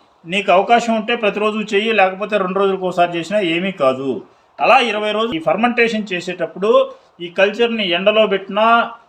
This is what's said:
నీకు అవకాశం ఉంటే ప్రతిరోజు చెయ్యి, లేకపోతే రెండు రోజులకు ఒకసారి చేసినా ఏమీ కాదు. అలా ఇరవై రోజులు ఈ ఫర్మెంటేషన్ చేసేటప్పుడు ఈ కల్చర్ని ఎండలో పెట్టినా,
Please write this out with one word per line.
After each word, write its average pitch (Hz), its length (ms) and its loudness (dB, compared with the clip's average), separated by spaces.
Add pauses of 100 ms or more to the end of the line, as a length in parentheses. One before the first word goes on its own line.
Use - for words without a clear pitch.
(260)
నీకు 190 260 -2
అవకాశం 226 440 4
ఉంటే 220 200 -2
ప్రతిరోజు 214 600 -2
చెయ్యి, 220 180 0
లేకపోతే 196 440 0
రెండు 185 220 -2
రోజులకు 190 280 0
ఒకసారి 175 300 0
చేసినా 165 220 -4
ఏమీ 175 320 -2
కాదు. 131 520 -2 (380)
అలా 208 180 6
ఇరవై 214 320 -2
రోజులు 220 260 -2
ఈ - 20 -8
ఫర్మెంటేషన్ 220 760 0
చేసేటప్పుడు 180 800 0 (300)
ఈ 175 60 -6
కల్చర్ని 208 600 0
ఎండలో 208 380 2
పెట్టినా, 208 600 2 (200)